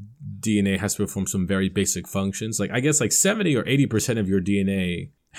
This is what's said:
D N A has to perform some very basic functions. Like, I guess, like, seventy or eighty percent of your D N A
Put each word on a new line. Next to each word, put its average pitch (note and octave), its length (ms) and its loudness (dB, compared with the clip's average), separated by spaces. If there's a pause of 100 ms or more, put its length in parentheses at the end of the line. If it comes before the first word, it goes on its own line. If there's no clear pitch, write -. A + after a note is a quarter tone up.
(400)
D G#2+ 180 2
N G2 80 4
A F#2+ 120 2
has G2 160 -2
to G#2 100 -2
perform F#2+ 220 -4
some F#2 200 -2
very F#2+ 220 2
basic F2+ 400 -2
functions. G2 500 -4
Like, G2+ 140 -2
I B2 80 0
guess, C#3+ 220 2
like, G#2+ 100 0
seventy F#3+ 420 2
or A2+ 140 0
eighty C#3 180 4
percent A2+ 320 0
of F#2+ 120 0
your G2 100 4
D G2+ 200 2
N F#2+ 100 2
A F2+ 400 -2 (280)